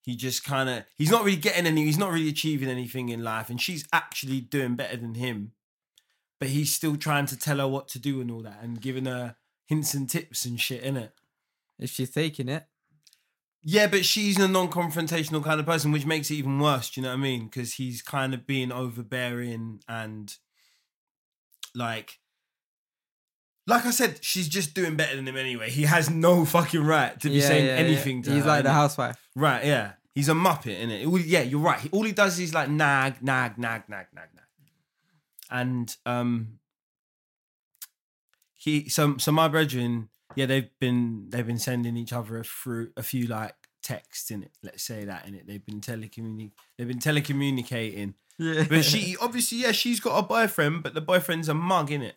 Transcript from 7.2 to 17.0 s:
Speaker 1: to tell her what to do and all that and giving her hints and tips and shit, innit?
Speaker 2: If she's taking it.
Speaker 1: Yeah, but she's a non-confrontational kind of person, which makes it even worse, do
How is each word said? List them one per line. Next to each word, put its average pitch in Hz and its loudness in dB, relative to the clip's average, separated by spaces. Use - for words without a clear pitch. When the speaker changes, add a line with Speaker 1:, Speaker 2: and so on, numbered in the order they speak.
Speaker 1:
to 131 -6
tell 147 0
her 139 0
what 135 -4
to - -12
do 131 -4
and 120 -6
all 113 -10
that 104 -16
and 117 -10
giving 131 -6
her 123 -6
hints 156 0
and 139 -4
tips 170 -6
and 120 -4
shit, 123 -4
innit? 127 -4
Speaker 2:
If - -8
she's 127 -4
taking 151 -2
it. 151 -6
Speaker 1:
Yeah, 202 4
but 190 2
she's 202 2
a 196 8
non-confrontational 165 2
kind 156 2
of 147 -2
person, 151 2
which 147 0
makes 156 0
it 156 -2
even 139 0
worse, 143 2
do 131 -8